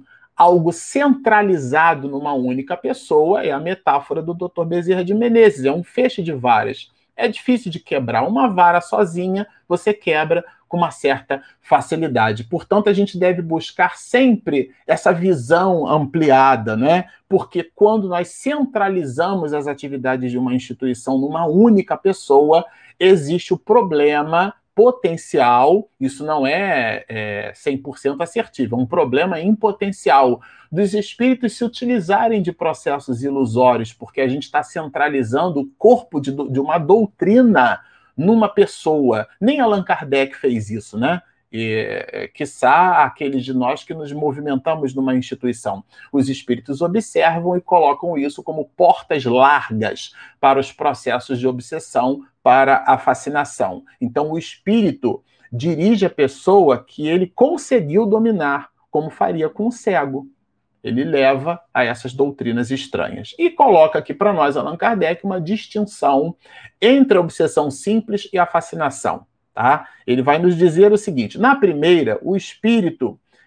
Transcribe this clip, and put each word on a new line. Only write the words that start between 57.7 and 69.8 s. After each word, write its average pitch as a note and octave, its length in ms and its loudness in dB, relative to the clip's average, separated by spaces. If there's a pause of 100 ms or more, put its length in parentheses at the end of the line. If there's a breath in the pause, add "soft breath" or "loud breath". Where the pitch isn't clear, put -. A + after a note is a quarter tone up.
dominar, G3+ 600 -2 (200)
como D3+ 220 -4
faria D#3 380 -2
com G#3 180 -6
o A#3+ 60 -2
cego. C#3 560 -4 (540)
Ele A#2+ 200 -4
leva C#3+ 580 0 (140)
a B2+ 80 2
essas A#2 300 -4
doutrinas B2+ 580 -2
estranhas. G#2+ 640 -8
E E4 140 0
coloca E3 480 4
aqui D3 160 -8
pra G3 180 0
nós, C#3+ 240 0
Allan D3 200 -6
Kardec, F3 480 -2
uma F#3+ 160 -4
distinção E3 960 -2 (440 loud breath)
entre C4 380 4
a - 20 4
obsessão E3+ 480 -2
simples G#3+ 640 -4
e F#3+ 60 -2
a F3 80 4
fascinação, D#3 800 -6 (260)
tá? C3 360 0 (180 loud breath)